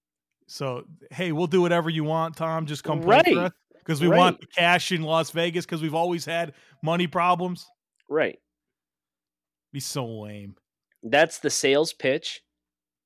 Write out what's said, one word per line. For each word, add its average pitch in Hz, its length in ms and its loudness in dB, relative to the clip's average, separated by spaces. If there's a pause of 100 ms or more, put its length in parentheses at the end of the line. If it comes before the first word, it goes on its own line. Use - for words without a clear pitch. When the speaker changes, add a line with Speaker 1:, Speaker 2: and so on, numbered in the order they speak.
(480)
Speaker 1:
So, 127 380 -10 (260)
"Hey, 180 200 -6
we'll 165 160 -2
do 180 140 2
whatever 170 280 2
you 160 140 -4
want, 160 340 -4
Tom. 165 280 -4
Just 147 180 -8
come 160 180 -2
play 220 220 6
for 359 60 4
Speaker 2:
Right. - 80 4
Speaker 1:
us. 175 140 -2 (320)
'Cause 151 180 -4
we 175 80 4
want 175 260 6
Speaker 2:
Right. - 60 -18
Speaker 1:
the - 60 -20
cash 175 440 2
in 170 100 0
Las 160 300 0
Vegas 170 340 -2
'cause 160 160 -6
we've 156 140 -4
always 175 300 -2
had 165 280 -6 (300)
money 170 240 0
problems." 180 580 0 (440)
Speaker 2:
Right. 143 300 0 (1300)
Speaker 1:
Be 139 80 -8
so 135 240 -6
lame. 104 500 -14 (480)
Speaker 2:
That's 143 360 2
the 147 100 -2
sales 143 440 2
pitch. - 480 -4 (640)